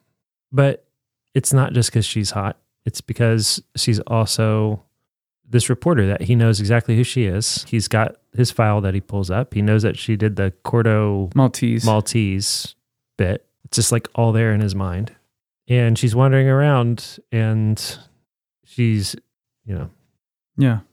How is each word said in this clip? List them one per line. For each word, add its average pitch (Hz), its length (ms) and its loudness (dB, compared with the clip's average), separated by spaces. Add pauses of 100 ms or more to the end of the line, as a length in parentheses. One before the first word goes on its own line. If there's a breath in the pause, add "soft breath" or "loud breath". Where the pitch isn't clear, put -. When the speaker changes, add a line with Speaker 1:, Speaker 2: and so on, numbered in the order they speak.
(520)
Speaker 1:
but 139 300 0 (540)
it's - 180 0
not 131 200 2
just 123 180 0
'cause 110 140 0
she's 104 260 -4
hot. 98 260 -6 (280)
It's - 160 -8
because 113 600 0 (160)
she's 107 240 0
also 107 800 0 (680)
this 117 220 2
reporter 123 380 2
that 101 160 -2
he 120 120 2
knows 113 240 4
exactly 113 380 2
who 123 60 4
she 123 220 -2
is. 98 420 -4
He's 110 200 -2
got - 280 0 (180)
his 120 180 0
file 107 300 2
that 95 140 -2
he 98 60 -2
pulls 98 280 -6
up. 110 240 -4
He 104 80 0
knows 107 220 2
that 110 140 -2
she - 180 -4
did 104 220 -2
the 98 140 0 (120)
Cordo 107 720 0
Speaker 2:
Maltese. 120 500 2
Speaker 1:
Maltese 107 920 -2 (420)
bit. 95 280 -2 (180)
It's - 120 -10
just, - 160 0
like, 117 240 -2
all 113 180 2
there 113 200 2
in 101 80 0
his 98 140 -2
mind. 95 360 -6 (560)
And 120 320 2
she's 117 160 0
wandering 135 340 4
around 135 720 0 (120)
and 110 480 0 (840)
she's, 110 500 -2 (500)
you 98 100 -8
know. 78 140 -8 (680)
Speaker 2:
Yeah. 123 220 2 (140)